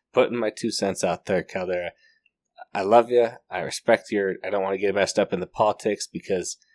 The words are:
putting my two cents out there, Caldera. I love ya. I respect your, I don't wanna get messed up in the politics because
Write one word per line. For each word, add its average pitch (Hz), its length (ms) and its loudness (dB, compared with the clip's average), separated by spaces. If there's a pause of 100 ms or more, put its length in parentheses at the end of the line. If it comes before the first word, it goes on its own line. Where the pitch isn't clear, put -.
(140)
putting 120 240 2
my 110 120 -2
two 110 220 -4
cents 95 320 -4
out 87 220 -2
there, 92 180 0
Caldera. 90 480 -6 (840)
I 104 80 -4
love 113 300 6
ya. 120 200 4 (180)
I 90 100 -6
respect - 520 0
your, 98 320 0
I 92 60 -8
don't 98 140 -2
wanna 98 140 -2
get 98 180 -2
messed 98 240 2
up 98 140 0
in 90 80 -4
the 87 60 -6
politics - 600 -2
because - 500 -6 (180)